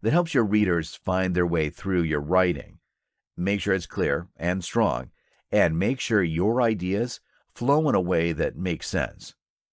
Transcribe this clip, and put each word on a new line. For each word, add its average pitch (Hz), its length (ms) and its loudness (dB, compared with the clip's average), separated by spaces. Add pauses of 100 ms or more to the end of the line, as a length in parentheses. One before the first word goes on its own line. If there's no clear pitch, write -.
that 110 100 0
helps 170 220 2
your 120 100 4
readers 95 500 2
find 92 400 -2
their 87 120 2
way 82 240 0
through 92 320 -2
your 76 180 0
writing. 85 600 0 (540)
Make 95 280 -2
sure 101 100 0
it's 95 140 -2
clear 80 500 -2
and 87 260 -2
strong, 73 480 -2 (400)
and 87 280 2
make 113 220 -2
sure 107 220 2
your 90 380 0
ideas 107 600 -2 (340)
flow 147 340 2
in 123 80 2
a 95 40 4
way 85 300 0
that 73 260 -2
makes 85 300 -4
sense. - 480 -6 (380)